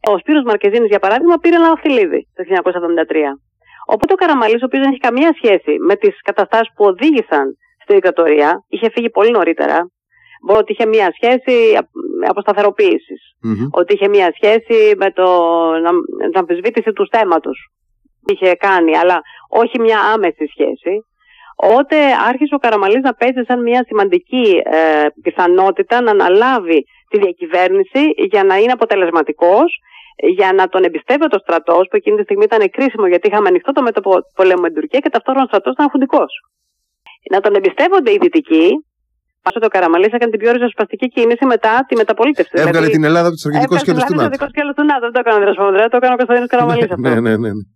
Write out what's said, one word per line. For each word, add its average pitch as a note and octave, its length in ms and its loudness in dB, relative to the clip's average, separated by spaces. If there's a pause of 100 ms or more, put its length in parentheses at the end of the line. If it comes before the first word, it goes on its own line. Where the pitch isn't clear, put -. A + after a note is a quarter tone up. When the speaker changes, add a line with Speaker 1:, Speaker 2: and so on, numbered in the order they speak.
(120)
Speaker 1:
Ο G3 60 0
Σπύρος D4 260 -2
Μαρκεζίνης, G#3+ 460 0
για G3+ 100 0
παράδειγμα, C4+ 380 0
πήρε E4+ 180 0
ένα E4 120 4
δαχτυλίδι B3 540 0 (140)
το - 80 -12
χίλια - 120 -12
εννιακόσια F3+ 240 -2
εβδομήντα E3+ 260 -2
τρία. D#3 260 -2 (560)
Οπότε C4 260 0
ο - 20 2
Καραμαλής, B3+ 460 0
ο B3+ 40 -6
οποίος C4 180 -2
δεν C4+ 80 2
είχε B3+ 160 -4
καμία C4+ 320 2
σχέση F#3 340 0 (160)
με G3+ 60 2
τις G3+ 260 0
καταστάσεις G3+ 540 -2
που G#3 100 0
οδήγησαν F#3+ 600 0 (380)
στη - 100 -6
δικτατορία, E3 560 2 (180)
είχε A3 260 -4
φύγει A#3 160 -4
πολύ A3 220 2
νωρίτερα. D#3+ 460 0 (680)
Μπορώ G3+ 140 2
ότι - 120 -2
είχε A3 140 -2
μία A3 220 2 (100)
σχέση B3 380 0 (260)
απ-, - 480 -6
αποσταθεροποίησης. G3+ 920 -2 (200)
Speaker 2:
Μμμ. A2+ 300 -4
Speaker 1:
Ότι F3 220 0
είχε G3 140 0
μία G3 300 2
σχέση A3 600 2
με F#3+ 140 -2
το, F#3 140 0 (580)
να, E3+ 60 0 (400)
την E3+ 120 -2
αμφισβήτηση G3 500 -4
του G3 200 -4
θέματος. F3+ 460 -2 (720)
Είχε F#3 240 0
κάνει, F3 420 0
αλλά E3+ 240 0 (280)
όχι A#3 300 0
μια A3+ 200 2 (140)
άμεση E4 400 -2
σχέση. - 400 -4 (600)
Οπότε C4 400 2 (340)
άρχισε C4+ 260 -2
ο - 20 -2
Καραμαλής G#3+ 440 0
να B3+ 120 -2
παίζει B3 340 -2
σαν B3 140 -2
μια A#3+ 260 0
σημαντική, G3+ 760 0
ε, D#3 420 0 (180)
πιθανότητα F#3+ 800 0
να A3+ 100 0
αναλάβει G3 680 2 (300)
τη G#3+ 100 -2
διακυβέρνηση F#3 840 0 (280)
για G3+ 120 0
να F#3+ 140 2
είναι A3+ 140 2
αποτελεσματικός, F#3 1000 0 (680)
για F#3+ 180 0
να F#3+ 140 2
τον F#3 160 0
εμπιστεύεται B3+ 520 -2
ο G3 40 0
στρατός, E3+ 500 0
που - 60 -6
εκείνη G#3 220 0
τη G#3 60 -2
στιγμή G3+ 200 0
ήταν G#3+ 260 2
κρίσιμο, A3 380 -2
γιατί F3 200 0
είχαμε G#3 200 0
ανοιχτό F3+ 240 0
το C#4 100 0
μέτωπο G#3 300 -2 (240)
πολέμου F#3 260 2
με F3 80 -2
την D#3+ 100 -10
Τουρκία B3 200 -4
και D4+ 100 -2
ταυτόχρονα C4 360 -2
ο - 20 -12
στρατός G#3+ 260 -2
ήταν D4 120 0
αφουντικός. C4+ 460 0 (1000)
Να F#3+ 100 0
τον G#3 140 0
εμπιστεύονται C4+ 560 0
οι G#3 100 2
δυτικοί, F3+ 460 2 (760)
πάσο F#3+ 160 -4
το A3 80 0
Καραμαλής F3+ 500 2
έκανε A#3 140 -2
την G#3+ 80 -4
πιο A3+ 120 0
ριζοσπαστική A#3+ 560 -4
κίνηση A#3+ 380 0
μετά A3+ 280 2 (140)
τη B3+ 80 -2
μεταπολίτευση. A3+ 580 0
Speaker 2:
Έβγαλε D#3+ 240 0
Speaker 1:
Δηλαδή, D#3 160 0
Speaker 2:
την D#3 100 2
Ελλάδα E3+ 240 2
από F3 80 -2
το - 60 -16
στρατιωτικό D#3 340 -2
Speaker 1:
έβγαλε - 100 -2
Speaker 2:
σκέλος G#3+ 200 0
Speaker 1:
την C#4+ 80 -4
Speaker 2:
του - 0 -
Speaker 1:
Ελλάδα D4 120 -2
Speaker 2:
νατο. C4 100 -4
Speaker 1:
από C#4 100 -6
το C#4 40 -10
στρατιωτικό - 40 -20
σκέλος C#4+ 240 -6
του D4 140 -2
νατο. B3+ 160 -2
Δεν A#3 80 -8
το B3+ 80 2
έκανε A3 160 2
ο G3+ 60 2
Δρασμόδρας, G3 460 0
το B3 80 0
έκανε B3+ 140 0
ο A#3+ 80 -4
Κωνσταντίνος A#3+ 320 0
Καραμαλής A#3+ 340 0
Speaker 2:
Ναι, F3+ 80 -6
Speaker 1:
αυτό. B2 140 -4
Speaker 2:
ναι, B2 40 0 (120)
ναι, A2 80 0 (100)
ναι, A2 140 -6
ναι. G2+ 60 -12 (120)